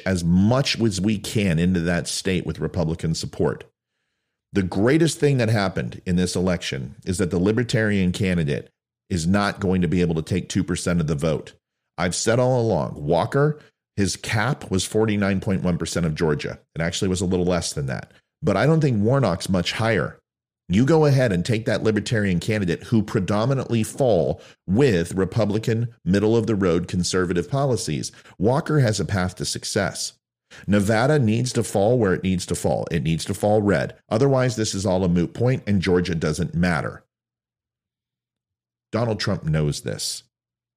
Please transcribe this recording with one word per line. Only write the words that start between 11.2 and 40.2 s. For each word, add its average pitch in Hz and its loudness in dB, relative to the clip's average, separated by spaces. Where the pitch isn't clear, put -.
I've 87 -2
said 113 0
all 127 2
along, 90 0
Walker, 110 0
his 98 0
cap 110 -2
was 92 0
forty-nine 101 0
point 95 -2
one 87 0
percent 85 -2
of 78 -2
Georgia. 76 -2
It 76 -8
actually 87 -2
was 92 -2
a 95 -2
little 90 0
less 87 0
than 71 -4
that. 60 -10
But 98 2
I 117 4
don't 160 4
think 120 2
Warnock's 113 2
much 90 0
higher. 107 0
You 104 4
go 156 4
ahead 131 4
and 87 0
take 113 -2
that - 0
Libertarian 104 0
candidate 98 -2
who 110 2
predominantly 113 0
fall 101 0
with 95 2
Republican, 110 0
middle-of-the-road 101 2
conservative 87 -2
policies. 123 -2
Walker 139 2
has 107 2
a 87 -2
path 90 -2
to - -6
success. - -4
Nevada 110 4
needs 120 0
to 117 0
fall 110 2
where 101 2
it - 0
needs 92 0
to 87 -4
fall. 69 -2
It 80 -2
needs 80 -2
to 101 -4
fall 107 2
red. 82 0
Otherwise, 127 2
this 110 -2
is 98 -4
all 95 2
a 90 2
moot 87 2
point, 123 0
and 101 2
Georgia 90 2
doesn't 80 -2
matter. 82 -2
Donald 110 -2
Trump 95 -2
knows 78 0
this. - -8